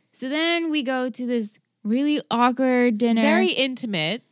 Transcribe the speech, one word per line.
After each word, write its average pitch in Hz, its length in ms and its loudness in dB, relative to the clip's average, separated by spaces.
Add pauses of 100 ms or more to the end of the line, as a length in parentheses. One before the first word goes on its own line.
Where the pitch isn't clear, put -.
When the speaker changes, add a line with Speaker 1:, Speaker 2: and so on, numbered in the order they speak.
(120)
Speaker 1:
So 262 160 -8
then 330 420 -2
we 302 140 -2
go 254 260 -2
to 247 160 -8
this 233 320 -2 (240)
really 277 380 0 (100)
awkward 247 680 2
dinner. 233 220 2
Speaker 2:
Very 349 280 4
intimate. 233 840 -2